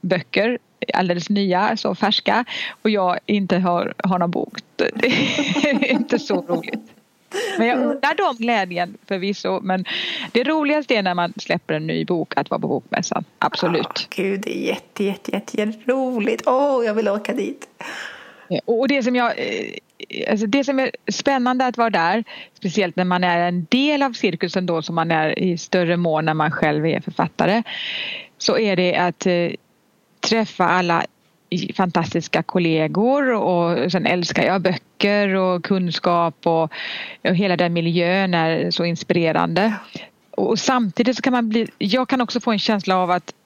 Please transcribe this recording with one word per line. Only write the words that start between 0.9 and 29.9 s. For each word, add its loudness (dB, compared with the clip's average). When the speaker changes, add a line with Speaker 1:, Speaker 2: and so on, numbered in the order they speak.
Speaker 1:
alldeles 0
nya, 2
så -2
färska, 0
och 2
jag 2
inte 2
har, 0
har 0
någon 0
bok. -4
<laughs> -20
Det 0
är 0
inte 0
så -2
roligt. -6
Men 4
jag 2
Speaker 2:
Mm. 0
Speaker 1:
undrar 0
dem 0
glädjen -2
förvisso, -2
men 0
det 2
roligaste 2
är 2
när 0
man -2
släpper -2
en -4
ny -2
bok, -2
att -2
vara -2
på -4
bokmässan. -4
Absolut. 0
Speaker 2:
Ja, -6
gud, -2
det -6
är -4
jätte, -6
jätte, -4
jätte, -2
jätteroligt. -2
Åh, 2
jag 0
vill 2
åka -2
dit. -6
Speaker 1:
Ja, -2
och 2
det 2
som 0
jag, 2
eh, -8
alltså 2
det 2
som 0
är 0
spännande 0
att -2
vara 2
där, 2
speciellt 0
när 2
man 2
är 2
en -2
del 4
av 0
cirkusen -2
då, 0
som -6
man 0
är 2
i 0
större 0
mån 0
när 2
man 2
själv 0
är 0
författare, 0
så 0
är 2
det 2
att, 0
eh, 2